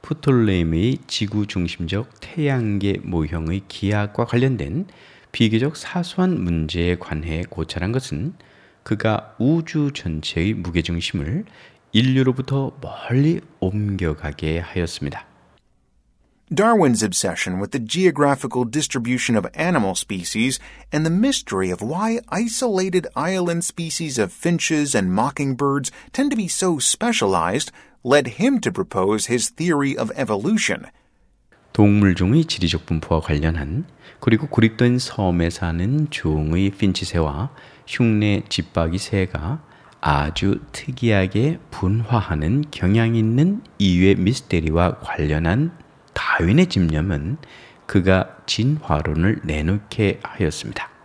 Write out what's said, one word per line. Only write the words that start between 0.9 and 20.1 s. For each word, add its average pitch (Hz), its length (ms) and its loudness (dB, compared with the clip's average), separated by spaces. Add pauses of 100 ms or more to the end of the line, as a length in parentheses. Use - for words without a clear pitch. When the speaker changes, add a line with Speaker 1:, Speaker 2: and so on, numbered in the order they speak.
Speaker 1:
지구 104 400 -2
중심적 92 720 -6
태양계 107 800 -2
모형의 82 640 -2
기하학과 104 580 -2
관련된 123 600 -2 (460)
비교적 117 440 2
사소한 180 680 -2
문제에 85 520 0
관해 80 540 -6
고찰한 85 400 -4
것은 123 440 -4 (500)
그가 107 560 -2
우주 151 520 0
전체의 82 600 -2
무게중심을 85 920 -4 (460)
인류로부터 131 880 0
멀리 143 600 0 (180)
옮겨가게 85 1000 -2
하였습니다. 82 680 -6 (1300)
Speaker 2:
Darwin's 175 480 4
obsession 92 560 -2
with 101 140 -4
the 123 120 -4
geographical 139 800 2
distribution 123 720 -2
of 95 220 0
animal 147 380 0
species 107 640 -4 (340)